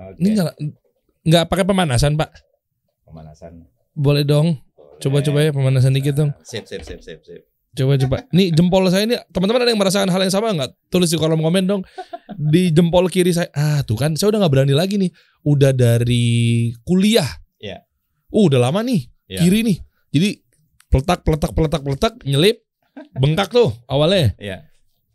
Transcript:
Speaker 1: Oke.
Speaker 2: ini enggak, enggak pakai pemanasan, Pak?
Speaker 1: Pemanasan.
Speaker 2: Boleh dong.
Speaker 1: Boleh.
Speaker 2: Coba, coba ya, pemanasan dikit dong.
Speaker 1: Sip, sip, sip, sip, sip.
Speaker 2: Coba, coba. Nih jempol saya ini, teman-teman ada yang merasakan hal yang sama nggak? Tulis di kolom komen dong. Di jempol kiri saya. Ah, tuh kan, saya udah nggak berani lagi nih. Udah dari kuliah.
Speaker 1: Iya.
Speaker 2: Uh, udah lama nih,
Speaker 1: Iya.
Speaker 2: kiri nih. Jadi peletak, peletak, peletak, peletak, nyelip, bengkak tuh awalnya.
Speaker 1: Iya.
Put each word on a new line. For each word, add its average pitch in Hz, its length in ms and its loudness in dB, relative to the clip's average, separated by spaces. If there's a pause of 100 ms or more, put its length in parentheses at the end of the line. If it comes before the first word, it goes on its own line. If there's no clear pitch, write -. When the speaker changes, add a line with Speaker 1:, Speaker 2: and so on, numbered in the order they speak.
Speaker 1:
Oke. 95 100 -20
Speaker 2:
ini 175 140 -2
enggak, 190 220 -2 (680)
enggak 165 220 4
pakai 190 180 -2
pemanasan, 147 520 0
Pak? 156 140 -4 (760)
Speaker 1:
Pemanasan. 80 600 -20 (280)
Speaker 2:
Boleh 143 320 0
dong. 147 340 0 (140)
Speaker 1:
Boleh. - 260 -20
Speaker 2:
Coba, 139 220 -2
coba 143 200 0
ya, 156 120 0
pemanasan 131 420 2
dikit 139 220 -2
dong. 151 140 0 (120)
Speaker 1:
Sip, 101 240 -14
sip, 95 160 -14
sip, 85 180 -16
sip, 80 220 -20
sip. 85 200 -20 (320)
Speaker 2:
Coba, 135 220 0
coba. 131 360 -2
Nih 185 180 4
jempol 175 380 4
saya 190 180 0
ini, 240 100 -2 (140)
teman-teman 208 320 0
ada 240 80 0
yang 226 80 0
merasakan 196 320 0
hal 180 100 -2
yang 190 140 0
sama 214 160 -2
nggak? 147 240 -4 (140)
Tulis 180 200 0
di 160 80 -2
kolom 160 220 0
komen 165 260 0
dong. 196 180 -2 (500)
Di 170 400 0
jempol 170 360 2
kiri 180 240 0
saya. 170 200 -4
Ah, 147 300 -2
tuh 117 140 -4
kan, 143 180 -2
saya 202 200 0
udah 214 80 0
nggak 165 140 2
berani 139 180 2
lagi 190 240 0
nih. 185 160 0 (300)
Udah 143 280 4
dari 120 540 2 (560)
kuliah. 190 480 2 (260)
Speaker 1:
Iya. 95 300 -16 (420)
Speaker 2:
Uh, 196 220 2
udah 135 140 2
lama 156 180 -2
nih, 226 240 -4 (220)
Speaker 1:
Iya. 95 120 -8
Speaker 2:
kiri 185 240 2
nih. 220 140 0 (320)
Jadi 175 200 0 (580)
peletak, 139 340 0
peletak, 156 320 -2
peletak, 156 280 -2
peletak, 139 320 -4 (100)
nyelip, 143 420 0 (480)
bengkak 156 340 0
tuh 233 220 2 (160)
awalnya. 147 500 0
Speaker 1:
Iya. 95 300 -14 (500)